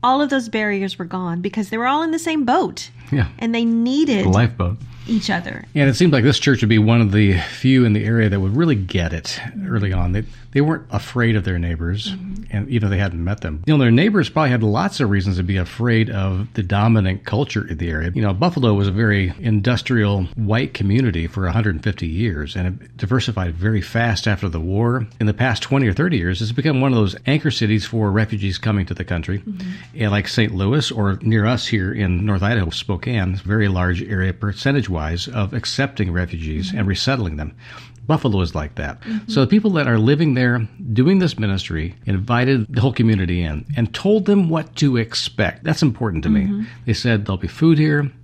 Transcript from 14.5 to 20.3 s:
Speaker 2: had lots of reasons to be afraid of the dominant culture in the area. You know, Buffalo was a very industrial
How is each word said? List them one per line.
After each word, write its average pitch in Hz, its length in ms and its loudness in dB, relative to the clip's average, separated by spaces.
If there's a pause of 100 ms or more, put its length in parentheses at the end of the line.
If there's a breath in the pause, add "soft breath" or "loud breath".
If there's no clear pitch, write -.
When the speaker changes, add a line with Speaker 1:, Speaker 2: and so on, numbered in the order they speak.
Speaker 2:
had 117 120 2
lots 110 360 0
of 120 100 2
reasons 98 280 0
to 92 60 -2
be 95 140 -2
afraid 113 520 0
of 95 460 -2
the 107 80 -2
dominant 98 640 2
culture 110 400 -2
in 82 120 -8
the 87 120 -4
area. 80 240 -4
You 120 80 -2
know, 101 120 0
Buffalo 123 400 2
was 101 160 2
a - 20 -2
very 101 480 2
industrial 107 840 2 (120)